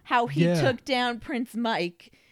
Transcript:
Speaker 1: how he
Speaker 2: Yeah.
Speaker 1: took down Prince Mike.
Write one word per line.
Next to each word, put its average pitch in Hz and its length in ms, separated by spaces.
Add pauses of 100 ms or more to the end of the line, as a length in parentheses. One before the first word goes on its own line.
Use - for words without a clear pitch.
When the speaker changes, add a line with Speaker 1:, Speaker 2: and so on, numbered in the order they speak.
Speaker 1:
how 165 240
he 151 180
Speaker 2:
Yeah. 170 160
Speaker 1:
took 254 240
down 247 360
Prince 247 340
Mike. 208 580 (200)